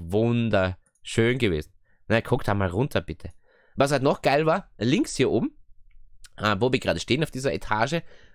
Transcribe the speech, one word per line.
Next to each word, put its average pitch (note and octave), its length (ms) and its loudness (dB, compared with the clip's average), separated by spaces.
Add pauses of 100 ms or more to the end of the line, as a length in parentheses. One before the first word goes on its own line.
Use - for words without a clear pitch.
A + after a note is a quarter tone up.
wunder-, G#2 720 0 (260)
schön A#2+ 360 0
gewesen. F2+ 340 -2 (360)
Na, A2 120 2
guck - 240 -2
da G#2 100 0
mal G2 140 0
runter, G2+ 320 -2
bitte. - 300 -10 (460)
Was C#3 160 4
halt C3 100 2
noch D3+ 200 2
geil D3 240 4
war, F3 320 0
links D3+ 380 0
hier A#2+ 140 2
oben, E3+ 220 0 (840)
äh, G#2 220 0
wo B2 140 2
wir C3 60 2
gerade E2+ 220 -2
stehen C3+ 220 0
auf D3 80 -2
dieser C3 220 -4
Etage, A2+ 500 -2 (320)